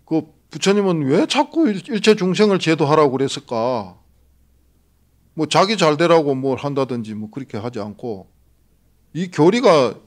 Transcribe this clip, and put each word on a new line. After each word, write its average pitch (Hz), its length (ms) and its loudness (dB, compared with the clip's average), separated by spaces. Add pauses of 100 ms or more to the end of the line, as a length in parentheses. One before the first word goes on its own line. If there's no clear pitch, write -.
그 160 160 -2 (300)
부처님은 190 560 0
왜 175 180 2
자꾸 302 420 -2
일-, 196 220 -4
일체 220 260 2
중생을 185 440 0
제도하라고 156 520 2
그랬을까? 120 880 -6 (1300)
뭐 156 140 -4
자기 190 280 2
잘 156 220 2
되라고 160 380 2
뭘 131 240 -4
한다든지 127 560 -6
뭐 107 160 -10
그렇게 131 260 -14
하지 117 220 -10
않고, 101 500 -12 (840)
이 175 180 -8
교리가 170 760 4